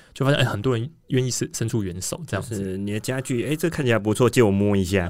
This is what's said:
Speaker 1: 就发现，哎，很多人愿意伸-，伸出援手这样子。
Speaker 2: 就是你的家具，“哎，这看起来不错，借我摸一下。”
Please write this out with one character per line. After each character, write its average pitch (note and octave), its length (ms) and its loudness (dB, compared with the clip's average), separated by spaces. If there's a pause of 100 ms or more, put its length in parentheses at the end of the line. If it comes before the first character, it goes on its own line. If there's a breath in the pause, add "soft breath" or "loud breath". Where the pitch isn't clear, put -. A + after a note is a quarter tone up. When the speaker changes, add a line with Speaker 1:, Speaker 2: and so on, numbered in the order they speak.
(120)
Speaker 1:
就 - 140 -4
发 C#3 60 4
现， - 80 2
哎， C3 40 2
很 G#2+ 160 -2
多 B2+ 160 0
人 A#2+ 140 -4 (180)
愿 C3 160 0
意 B2+ 60 -4
伸-， - 240 -4
伸 A2+ 140 -4
出 A2 160 -2
援 F2+ 180 -6
手 - 240 -6
这 - 100 -4
样 F#2+ 60 -4
子。 G#2+ 160 -8
Speaker 2:
就 G2 60 -4
是 F#2+ 140 -4
你 G2+ 140 -4
的 G#2+ 60 -4
家 B2+ 220 -4
具 B2 260 -2
，“哎， C#3+ 80 -2
这 E3 160 -2
看 D#3 140 -2
起 A#2+ 80 4
来 A2 60 4
不 G#2+ 140 0
错， A#2+ 160 4
借 B2 140 4
我 G#2+ 80 6
摸 G2+ 240 4
一 G2 80 2
下。” F#2 280 2